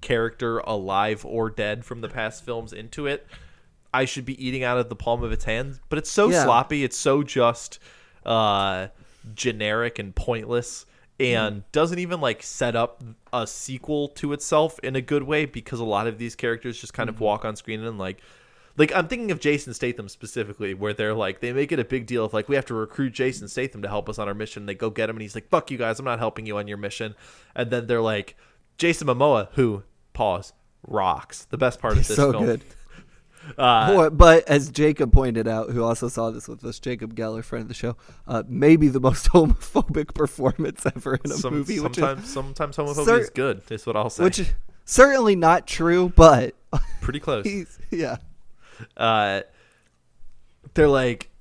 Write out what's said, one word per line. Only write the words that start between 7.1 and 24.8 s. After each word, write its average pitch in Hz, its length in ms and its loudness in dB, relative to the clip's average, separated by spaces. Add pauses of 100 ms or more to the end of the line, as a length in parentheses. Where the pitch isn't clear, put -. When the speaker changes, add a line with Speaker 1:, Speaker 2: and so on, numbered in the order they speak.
Speaker 1:
just, 120 560 0 (460)
uh, 98 640 0 (460)
generic 110 640 -4
and 101 160 -10
pointless, 117 720 -4 (340)
and 113 360 0
Speaker 2:
Mm-hmm. 101 160 -14
Speaker 1:
doesn't 170 280 0
even, 175 220 -6
like, 120 220 -2
set 120 320 -4
up 117 260 -4 (320)
a 117 140 -4
sequel 143 600 -8
to 143 240 -8
itself 156 460 0
in 131 160 -6
a 135 60 -2
good 143 220 -2
way, 151 220 -2
because 120 340 -10
a 117 60 -4
lot 107 220 0
of 110 120 -6
these 117 160 -8
characters 117 440 -6
just - 140 -18
kind 110 160 -4
of 110 60 -10
Speaker 2:
Mm-hmm. 110 80 -6
Speaker 1:
walk 107 220 0
on 107 100 -6
screen 110 280 -12
and, 113 140 -10
like, 95 240 -8 (560)
like, 151 160 4
I'm 180 140 0
thinking 240 240 -6
of 120 80 -4
Jason 143 340 -2
Statham 113 360 -6
specifically, 104 640 -8
where 101 200 -6
they're 107 200 -4
like, 98 260 -6
they 123 140 -6
make 143 180 -2
it 160 80 -2
a 117 60 -2
big 123 200 -6
deal 117 200 -4
of, 107 80 -6
like, 107 160 -4
"We 139 60 0
have 135 100 0
to - 80 -8
recruit 113 400 -4
Jason 127 340 -4
Statham 127 360 -8
to 98 40 -8
help 104 220 -6
us 107 100 -10
on 104 80 -6
our 101 60 -6
mission." 104 320 -12
They 101 100 -8
go 110 140 -4